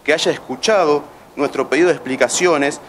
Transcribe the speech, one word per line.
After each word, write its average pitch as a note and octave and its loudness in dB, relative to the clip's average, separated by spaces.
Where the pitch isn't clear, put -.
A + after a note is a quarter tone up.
que C#3+ 2
haya E3 0
escuchado D3 0
nuestro C3+ -2
pedido D#3+ 2
de D#3 2
explicaciones C#3 0